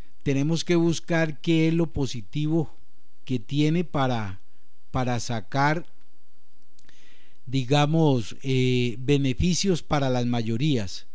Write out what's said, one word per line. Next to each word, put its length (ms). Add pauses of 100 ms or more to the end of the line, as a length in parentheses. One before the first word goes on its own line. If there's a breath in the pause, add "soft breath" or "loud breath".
(220 soft breath)
Tenemos 420
que 120
buscar 640
qué 280
es 60
lo 180
positivo 840 (500)
que 140
tiene 460
para, 560 (500)
para 300
sacar, 680 (1600 soft breath)
digamos, 960
eh, 560
beneficios 840
para 280
las 160
mayorías, 880